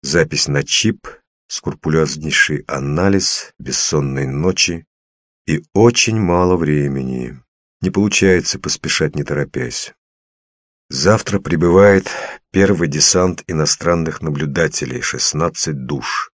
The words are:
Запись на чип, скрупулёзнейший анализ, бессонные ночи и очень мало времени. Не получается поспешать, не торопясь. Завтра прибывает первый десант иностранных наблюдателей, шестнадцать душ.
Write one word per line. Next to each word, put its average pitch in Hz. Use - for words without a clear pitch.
Запись 78
на 71
чип, -
скрупулёзнейший 78
анализ, 80
бессонные 67
ночи 82
и 78
очень 113
мало 90
времени. 67
Не 92
получается 98
поспешать, -
не 73
торопясь. -
Завтра 95
прибывает 92
первый 95
десант 87
иностранных 82
наблюдателей, 73
шестнадцать 76
душ. -